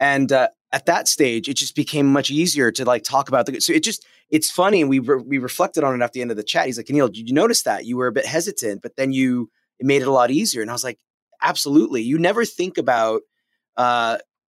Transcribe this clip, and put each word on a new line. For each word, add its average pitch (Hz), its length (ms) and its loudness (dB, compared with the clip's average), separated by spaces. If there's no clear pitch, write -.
And, 139 320 2
uh, 127 160 4
at 139 140 -2
that 175 200 0
stage, 117 420 0
it 139 60 -4
just - 220 -6
became 143 360 2
much 139 200 0
easier 147 400 0
to, 131 120 -4
like, 120 200 0
talk 135 240 0
about 127 180 2
the 139 60 -6
good. - 100 -4
So - 100 0
it 156 120 2
just, 214 200 -6
it's 156 220 0
funny. 190 300 2
And 143 100 2
we 135 80 4
re-, 131 260 0
we 135 140 -4
reflected 147 460 -2
on 131 100 2
it 123 80 0
at 120 120 -4
the 127 60 -8
end 120 120 -4
of 104 40 -4
the 104 60 -6
chat. 170 240 -2
He's 120 120 -6
like, 117 80 -12
"Anil, 135 260 2
did 113 160 -12
you 127 60 -2
notice 220 300 2
that? 104 200 -2
You 123 140 -6
were 127 80 0
a 123 60 -2
bit 131 120 -2
hesitant, 123 560 -4
but - 160 -14
then 135 160 -2
you, 127 380 -2
it 127 80 -4
made 139 160 4
it 127 60 -2
a 139 40 2
lot 123 200 4
easier." 151 300 -2
And 107 80 -6
I - 20 -6
was 120 100 -8
like, 123 160 -8
"Absolutely." 143 600 0
You 131 160 -2
never 208 260 2
think 180 320 -6
about, 113 460 0
uh, 120 420 0